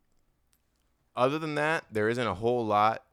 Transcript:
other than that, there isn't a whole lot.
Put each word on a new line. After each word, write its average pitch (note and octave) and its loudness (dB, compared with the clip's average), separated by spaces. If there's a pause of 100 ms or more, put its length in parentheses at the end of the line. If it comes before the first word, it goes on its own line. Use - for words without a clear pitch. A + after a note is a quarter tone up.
(1160)
other C3+ 2
than D#3 -6
that, D3+ -2
there G#2+ 0
isn't A#2+ -2
a F#2+ -2
whole A#2 -2
lot. G#2+ 2